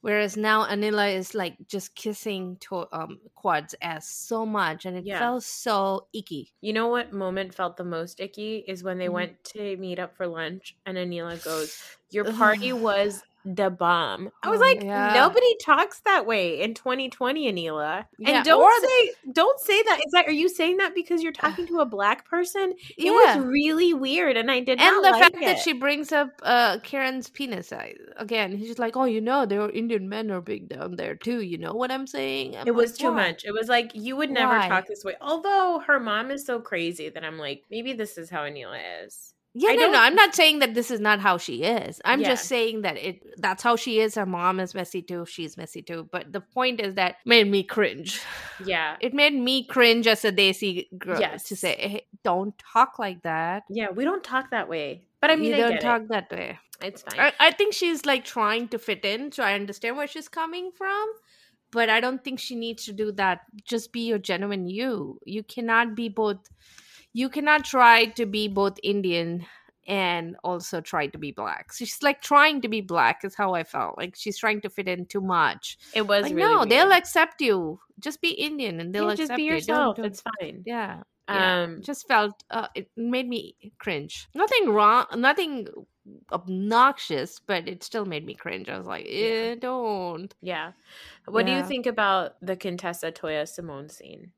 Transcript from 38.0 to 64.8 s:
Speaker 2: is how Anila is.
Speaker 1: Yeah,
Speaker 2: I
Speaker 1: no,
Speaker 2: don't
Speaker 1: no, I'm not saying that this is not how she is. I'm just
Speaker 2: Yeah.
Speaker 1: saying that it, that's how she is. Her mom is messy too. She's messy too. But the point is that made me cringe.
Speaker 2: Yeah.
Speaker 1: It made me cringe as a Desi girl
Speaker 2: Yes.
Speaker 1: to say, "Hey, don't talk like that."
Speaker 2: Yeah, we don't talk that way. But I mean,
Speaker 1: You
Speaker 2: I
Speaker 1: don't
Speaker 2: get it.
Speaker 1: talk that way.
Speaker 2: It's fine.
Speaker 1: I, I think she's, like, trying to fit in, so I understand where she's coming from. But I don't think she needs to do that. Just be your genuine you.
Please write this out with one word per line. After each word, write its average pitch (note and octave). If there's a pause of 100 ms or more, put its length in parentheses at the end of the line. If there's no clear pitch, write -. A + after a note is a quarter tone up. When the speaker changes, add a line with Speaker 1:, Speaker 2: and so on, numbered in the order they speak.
Speaker 2:
is E3
how E3
Anila G#2
is. - (260)
Speaker 1:
Yeah, G4+
Speaker 2:
I C5
Speaker 1:
no, A#4+
Speaker 2:
don't D#4+
Speaker 1:
no, C4
I'm B3
not G4
saying D#4
that A#3+
this A#3+
is A3+
not G#3
how F#3+
she B2+
is. E4
I'm B3+
just C4+
Speaker 2:
Yeah. -
Speaker 1:
saying A3+
that E3
it, F3 (180)
that's G3
how A#3+
she A3+
is. G#3+
Her G#3
mom F#3
is F#3
messy F3+
too. F3
She's D#3+
messy E3+
too. E3
But -
the G3
point B3+
is G3
that F#3 (100)
made A#3
me G3
cringe. F3 (420)
Speaker 2:
Yeah. E3
Speaker 1:
It B3+
made D4
me C4
cringe A#3
as A3
a G#3+
Desi F#3+ (140)
girl E3+
Speaker 2:
Yes. D#3
Speaker 1:
to G3+
say, F3+
"Hey, G3+ (180)
don't G3
talk B3+
like F#3
that." E3
Speaker 2:
Yeah, G#3
we G3
don't F4+
talk C4
that A3
way. D3+ (140)
But D4+
I D#4+
mean, A3+
Speaker 1:
You -
Speaker 2:
I -
Speaker 1:
don't A#3
Speaker 2:
get A3
it. -
Speaker 1:
talk A#3
that G#3
way. - (240)
Speaker 2:
It's G3
fine. -
Speaker 1:
I, C#4+ (140)
I E4
think G4+
she's, E4+
like, C4+
trying A3+
to A#3
fit G#3+
in, A#3
so C#4
I G3+
understand G3+
where D4
she's D#4
coming F4
from. G4+ (640)
But A#3
I A3+
don't B3+
think C4
she -
needs A#3
to G#3
do G#3+
that. F#3+ (240)
Just A#3
be A#3
your A3+
genuine G3
you. G3+